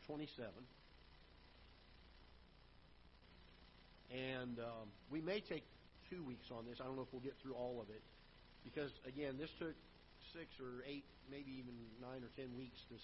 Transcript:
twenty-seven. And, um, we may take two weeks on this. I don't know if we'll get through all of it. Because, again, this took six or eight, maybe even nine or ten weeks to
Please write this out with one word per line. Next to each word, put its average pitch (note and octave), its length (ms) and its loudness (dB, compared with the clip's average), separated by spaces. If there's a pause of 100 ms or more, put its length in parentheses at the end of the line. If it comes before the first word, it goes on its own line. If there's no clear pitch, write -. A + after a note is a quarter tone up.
twenty-seven. C3 560 0 (3500)
And, B2+ 500 6
um, A#2 280 2 (240)
we D#3 100 6
may F#3+ 200 8
take E3 220 4 (460)
two F3+ 140 0
weeks B2+ 260 0
on A#2 160 2
this. A#2+ 160 -2
I C3 40 4
don't C3 100 4
know C3 80 4
if B2 100 -2
we'll B2+ 80 2
get C3 220 2
through C3+ 100 2
all B2 240 6
of G#2+ 160 0
it. G#2+ 80 -4 (640)
Because, C#3 260 4 (160)
again, C3+ 320 4
this D3+ 220 4
took D#3+ 160 4 (580)
six E3 240 -2
or B2+ 300 2
eight, C#3+ 180 2 (240)
maybe C#3 300 0
even B2 160 -2 (260)
nine B2+ 220 2
or A2+ 100 -2
ten C3 240 2
weeks B2 220 -2 (100)
to A#2 140 -4